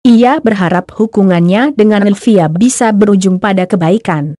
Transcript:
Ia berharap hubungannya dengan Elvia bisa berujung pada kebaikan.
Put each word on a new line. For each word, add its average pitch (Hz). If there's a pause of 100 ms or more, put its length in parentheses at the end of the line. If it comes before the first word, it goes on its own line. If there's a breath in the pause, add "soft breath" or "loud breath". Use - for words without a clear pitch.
Ia 247
berharap 185
hubungannya 202
dengan 208
Elvia 202
bisa 220
berujung 202
pada 190
kebaikan. 165